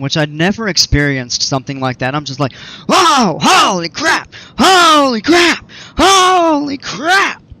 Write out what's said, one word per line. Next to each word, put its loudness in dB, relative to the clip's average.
which -6
I'd -2
never -2
experienced -2
something -6
like -4
that. -4
I'm -4
just -10
like, -2
Whoa, 2
holy 2
crap, -4
holy 4
crap, 2
holy 2
crap! -2